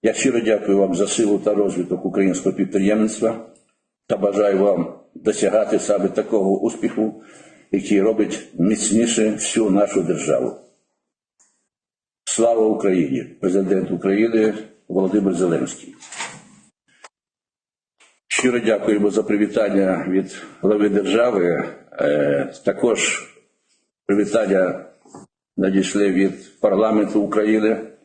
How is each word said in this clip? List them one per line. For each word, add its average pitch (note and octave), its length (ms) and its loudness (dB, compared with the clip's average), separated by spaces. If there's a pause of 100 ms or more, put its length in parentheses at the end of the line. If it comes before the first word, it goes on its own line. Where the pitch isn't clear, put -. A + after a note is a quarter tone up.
Я G#2+ 100 0
щиро A#2+ 280 0
дякую G#2 380 2
вам F#2 160 2
за G2 120 0
силу G#2 320 0
та G#2 160 0
розвиток F2+ 500 -2
українського F#2+ 520 0
підприємництва G#2+ 920 0 (600)
та A2 100 0
бажаю G2+ 420 2
вам F#2 420 0 (140)
досягати G#2 640 0
саме G2+ 300 0
такого G2+ 520 0
успіху, A2 640 -4 (500)
який G2 300 2
робить G#2 460 -2 (100)
міцніше G#2+ 720 0
всю G#2+ 400 -2
нашу G2 320 2
державу. D2 640 -2 (1700)
Слава A2+ 300 2
Україні! F#2+ 560 0
Президент F#2+ 680 -2
України G#2+ 640 0 (340)
Володимир F#2+ 460 0
Зеленський. - 600 -4 (2250)
Щиро B2 300 0
дякуємо G#2 520 2
за G#2 120 0
привітання G2+ 840 0
від F#2 340 -4 (180)
глави G#2 280 2
держави. G2 760 2 (280)
Е, D2 600 -2 (120)
також - 640 -2 (800)
привітання G2 800 0 (680)
надійшли F#2+ 560 0
від F#2 480 -2
парламенту G#2 640 2
України G#2+ 680 0 (120)